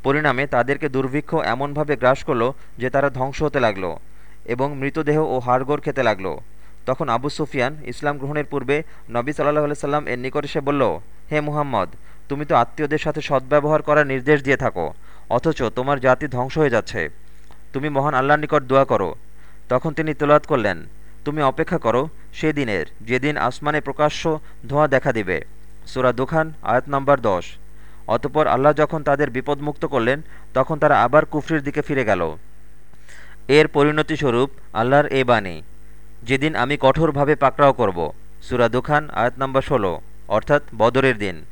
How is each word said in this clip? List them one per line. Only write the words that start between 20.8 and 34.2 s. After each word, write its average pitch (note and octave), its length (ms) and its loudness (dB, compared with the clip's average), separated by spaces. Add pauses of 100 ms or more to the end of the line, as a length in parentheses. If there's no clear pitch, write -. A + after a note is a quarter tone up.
"তুমি D3 180 -2
অপেক্ষা D#3 360 0
করো B2 300 2 (260)
সে D#3 180 0
দিনের, A2 340 0 (140)
যেদিন B2+ 360 0
আসমানে D3 440 0
প্রকাশ্য D3+ 600 0 (280)
ধোঁয়া D3 200 4
দেখা C3+ 240 4
দিবে।" F#2 320 -2 (420)
সূরা B2+ 260 2
দুখান, D#3 400 0 (100)
আয়াত B2+ 260 0
নাম্বার C#3 320 2
দশ। F#2+ 240 0 (640)
অতঃপর C3+ 400 0
আল্লাহ C3 260 4
যখন D3+ 300 0
তাদের C#3+ 280 2
বিপদমুক্ত C#3+ 540 -4
করলেন, C3+ 380 0 (320)
তখন C#3+ 240 0
তারা C#3+ 240 6
আবার D3+ 220 6
কুফরির D3+ 380 -2
দিকে C#3+ 200 -2
ফিরে C3+ 220 0
গেল। F2 320 0 (1120)
এর D3+ 200 8
পরিণতিস্বরূপ D3 840 2 (220)